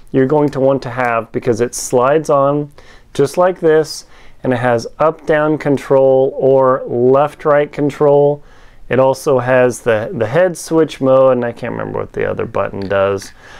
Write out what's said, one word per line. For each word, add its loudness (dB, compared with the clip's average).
you're 2
going 0
to -6
want 0
to -10
have -4
because -2
it -4
slides 0
on 0
just -2
like 0
this, 0
and -2
it -2
has -2
up-down 0
control 2
or 2
left-right 0
control. 0
It 0
also 2
has 2
the, -2
the -4
head 0
switch -2
mode, 4
and -2
I -6
can't -10
remember -8
what -10
the -4
other -6
button -6
does. -2